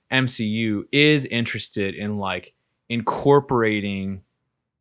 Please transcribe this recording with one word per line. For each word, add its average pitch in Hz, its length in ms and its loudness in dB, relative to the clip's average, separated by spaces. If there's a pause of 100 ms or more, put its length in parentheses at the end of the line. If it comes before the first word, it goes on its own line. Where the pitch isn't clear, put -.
(100)
M 131 160 2
C 123 200 -4
U 107 440 -2
is 147 360 4
interested 113 680 -4
in, 104 240 -6
like, 92 360 -6 (340)
incorporating 107 1300 0 (580)